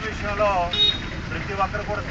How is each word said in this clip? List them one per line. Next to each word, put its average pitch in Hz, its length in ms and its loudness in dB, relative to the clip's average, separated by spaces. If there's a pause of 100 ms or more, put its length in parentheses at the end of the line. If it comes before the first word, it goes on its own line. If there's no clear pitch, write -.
విషయంలో 202 440 2 (800)
ప్రతి - 240 -4 (100)
ఒక్కరు 185 260 -2
కూడా 180 220 -2